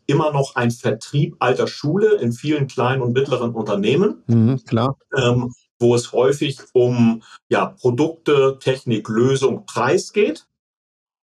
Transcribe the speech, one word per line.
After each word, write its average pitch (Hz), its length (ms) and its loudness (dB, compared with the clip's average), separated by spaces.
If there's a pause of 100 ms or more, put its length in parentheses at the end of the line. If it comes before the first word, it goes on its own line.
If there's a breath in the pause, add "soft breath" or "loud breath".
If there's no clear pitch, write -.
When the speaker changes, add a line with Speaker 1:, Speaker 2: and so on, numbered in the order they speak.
Speaker 1:
immer 151 260 0
noch 139 240 -2
ein 120 160 0
Vertrieb 117 680 -4
alter 131 280 0
Schule 196 480 0
in 120 160 -2
vielen 147 360 -2
kleinen 127 340 -2
und 120 100 -2
mittleren 123 420 -2
Unternehmen, 110 760 0
Speaker 2:
Mhm, 117 360 2
klar. 120 340 -2 (200)
Speaker 1:
ähm, 123 360 0 (280)
wo 120 140 4
es 120 180 -4
häufig 139 460 0 (120)
um, 120 520 2 (260 loud breath)
ja, 101 160 0
Produkte, 135 960 0
Technik, 123 480 -4
Lösung, 123 560 0
Preis 135 480 -2
geht. 233 340 -2 (920)